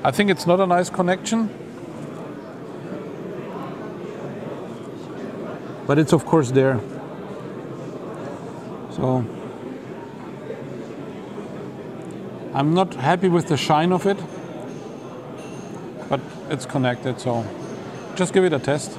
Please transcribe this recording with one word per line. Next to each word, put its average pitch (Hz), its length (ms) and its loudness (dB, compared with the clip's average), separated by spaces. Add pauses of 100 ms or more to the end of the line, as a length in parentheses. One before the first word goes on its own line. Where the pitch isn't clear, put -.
I 135 80 6
think 202 180 6
it's - 160 4
not 175 140 8
a 190 80 8
nice 180 200 6
connection, 190 600 4 (4000)
but 143 100 6
it's 156 160 8
of 160 120 6
course 147 260 4
there. 135 280 6 (2000)
So 127 340 4 (3250)
I'm 147 220 4
not 185 180 4
happy 175 340 4
with 170 200 4
the 151 100 4
shine 156 340 6
of 180 140 4
it, 196 120 4 (1900)
but 139 120 2 (320)
it's 143 160 -4
connected, 127 520 2
so 117 240 2 (720)
just 180 160 2
give 190 120 8
it 180 100 8
a 139 60 4
test. - 400 0